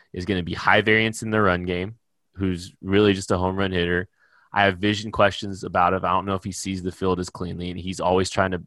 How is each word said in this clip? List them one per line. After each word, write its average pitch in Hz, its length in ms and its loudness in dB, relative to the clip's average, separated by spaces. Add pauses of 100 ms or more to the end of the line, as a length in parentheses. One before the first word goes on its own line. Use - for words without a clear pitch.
(120)
is 90 140 -8
gonna 92 160 0
be 85 120 -6
high 101 280 4
variance 110 400 2
in 110 80 -6
the 107 100 2
run 90 240 2
game, 92 320 -4 (380)
who's 92 480 -4
really 98 320 4
just 95 160 -4
a 98 80 2
home 92 180 -2
run 98 160 -2
hitter. 90 360 0 (440)
I 101 120 4
have 95 140 2
vision 104 320 -2
questions 98 540 0
about 90 300 2
it. 92 100 -2
I 87 80 0
don't 92 140 0
know 101 100 -2
if 92 80 -6
he 98 80 -6
sees 95 300 -6
the 90 100 -4
field 92 280 0
as 90 100 -6
cleanly, 87 400 -8
and 90 100 -10
he's 92 200 -8
always 92 300 2
trying 95 220 0
to, 85 140 -4